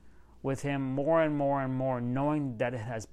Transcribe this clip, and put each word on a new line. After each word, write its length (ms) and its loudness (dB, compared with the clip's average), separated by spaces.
with 180 -2
Him 220 -2
more 400 2
and 160 2
more 240 2
and 120 -2
more, 260 0
knowing 580 0
that 160 0
it 60 -6
has 320 -6